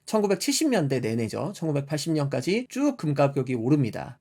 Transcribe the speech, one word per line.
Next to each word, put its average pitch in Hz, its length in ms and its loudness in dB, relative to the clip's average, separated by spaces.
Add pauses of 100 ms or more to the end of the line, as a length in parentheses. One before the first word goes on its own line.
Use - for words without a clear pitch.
천구백칠십 214 640 0
년대 139 320 2
내내죠. 113 540 -2
천구백팔십 151 580 -2
년까지 147 540 0
쭉 269 300 0
금가격이 139 560 2
오릅니다. 123 680 0